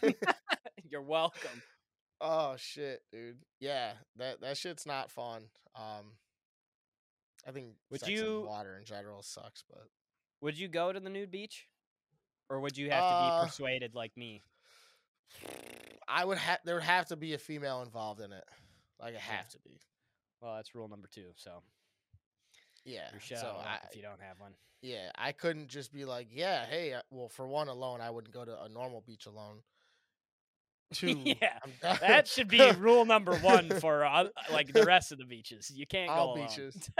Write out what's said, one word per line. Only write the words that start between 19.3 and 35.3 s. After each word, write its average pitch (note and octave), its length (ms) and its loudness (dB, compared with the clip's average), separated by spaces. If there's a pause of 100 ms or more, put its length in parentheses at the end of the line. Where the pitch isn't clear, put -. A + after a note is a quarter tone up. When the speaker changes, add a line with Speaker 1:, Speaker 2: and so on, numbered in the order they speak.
Speaker 2:
have F#2 120 -10
to - 100 -20
be. - 200 -20 (600)
Speaker 1:
Well, A2+ 140 -10
that's A2 200 -14
rule A2 140 -12
number G#2 180 -18
two, F2+ 300 -20
so. F2 260 -18 (1200)
Speaker 2:
Yeah, G2+ 260 -12
Speaker 1:
Your G#2 100 -18
shut A#2+ 180 -10
Speaker 2:
so A#2 80 -8
Speaker 1:
up F#2+ 180 -10
Speaker 2:
I G#2 140 -6 (100)
Speaker 1:
if - 60 -20
you G#2 60 -18
don't G2+ 200 -16
have F#2+ 180 -18
one. G2+ 140 -20 (280)
Speaker 2:
Yeah, A2+ 340 -10
I B2+ 180 -4
couldn't D#3 340 -4
just C3 260 -14
be C#3 120 -12
like, B2 260 -8
"Yeah, D3 340 -2
hey," D3 280 -4
uh, A#2+ 80 -8 (100)
well, B2 180 -12
for C3 180 -10
one D3 200 -2
alone, B2+ 340 -8
I A#2 80 -8
wouldn't A#2 240 -12
go B2 100 -12
to A2+ 200 -12
a A2 60 -14
normal A#2+ 360 -10
beach A2 220 -20
alone. G#2+ 340 -18 (640)
Speaker 1:
<laughs> - 640 -20
Speaker 2:
Two, E3 300 -2
Speaker 1:
Yeah, - 400 0
Speaker 2:
I'm C3+ 140 -14
<laughs> - 40 -18
down F3 200 0
Speaker 1:
that A#3+ 260 8
should B3+ 200 -2
be A#3 240 12
Speaker 2:
<laughs> F3+ 80 4
Speaker 1:
rule A#3 260 8
number G3+ 320 6
one F3+ 320 8 (100)
for, D3+ 240 4
uh, D3+ 220 6 (260)
like, D3+ 220 2
the A3 100 10
Speaker 2:
<laughs> - 20 8
Speaker 1:
rest F3 260 6
of C#3 80 -12
the B2+ 60 -14
beaches. A2+ 480 -12